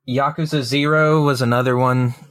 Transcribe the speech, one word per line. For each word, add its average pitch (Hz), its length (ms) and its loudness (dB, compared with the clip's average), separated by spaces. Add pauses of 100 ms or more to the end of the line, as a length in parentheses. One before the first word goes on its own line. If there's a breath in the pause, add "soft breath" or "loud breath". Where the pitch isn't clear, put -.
Yakuza 143 540 -2
Zero 151 600 0
was 135 200 0
another 123 340 0
one, 127 380 0 (160)